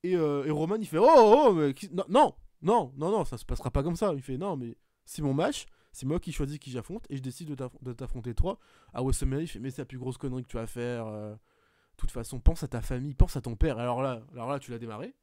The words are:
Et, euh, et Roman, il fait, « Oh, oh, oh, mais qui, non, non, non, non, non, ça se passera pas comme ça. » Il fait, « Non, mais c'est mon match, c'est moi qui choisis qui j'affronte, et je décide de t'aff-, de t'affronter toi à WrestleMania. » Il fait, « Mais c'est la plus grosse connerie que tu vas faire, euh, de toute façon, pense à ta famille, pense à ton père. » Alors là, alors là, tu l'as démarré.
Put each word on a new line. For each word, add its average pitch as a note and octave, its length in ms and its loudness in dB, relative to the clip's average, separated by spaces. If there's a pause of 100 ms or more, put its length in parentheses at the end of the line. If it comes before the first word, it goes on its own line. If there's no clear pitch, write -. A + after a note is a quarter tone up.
Et, F3+ 140 2
euh, D3 280 2
et D3+ 60 -2
Roman, D#3+ 260 0
il G#3+ 120 -4
fait, « D#3 100 0
Oh, G#3+ 80 8
oh, C4+ 420 10
oh, G#3 40 6
mais D3+ 200 4
qui, F#3+ 180 -10
non, F3 180 -4
non, A3+ 260 6 (280)
non, E3 340 2
non, D#3+ 140 -2
non, G3+ 140 0
ça A#2+ 140 -6
se - 60 -14
passera - 260 -4
pas C#3 120 0
comme E3 140 -2
ça. » F#3+ 180 0
Il C3+ 80 -6
fait, « B2+ 160 -8
Non, F3+ 180 -4
mais A#2+ 200 -10 (280)
c'est - 180 -10
mon C#3 120 0
match, G3 320 0 (260)
c'est - 140 -10
moi D#3 120 -2
qui E3+ 140 -8
choisis D3 260 -4
qui C#3 140 -16
j'affronte, E3+ 380 -10
et C#3 60 -8
je C3 60 -8
décide C3 260 -10
de D3 60 -8
t'aff-, B2+ 280 -12
de B2+ 100 -10
t'affronter A#2+ 420 -8
toi F#3 240 0 (340)
à B2 100 -6
WrestleMania. » C3+ 420 0
Il E3 40 -10
fait, « - 120 -12
Mais C3+ 100 -8
c'est C3+ 120 -12
la B2 40 -10
plus C3 120 -16
grosse B2+ 200 -8
connerie B2+ 240 -8
que A#2+ 60 -16
tu - 80 -10
vas A2+ 100 -6
faire, A#2+ 400 -8
euh, G#2+ 280 -10
de - 600 -20
toute - 140 -2
façon, B2 300 -10
pense - 240 4
à C3+ 40 -8
ta A#2 140 -6
famille, C3+ 320 -6
pense - 220 -6
à C3+ 40 -4
ton A#2 140 -8
père. » C3 260 0
Alors B2 220 -4
là, A#2+ 300 -6
alors B2 180 -12
là, C#3 80 -4
tu B2+ 140 -14
l'as A#2 60 -10
démarré. A#2 440 -12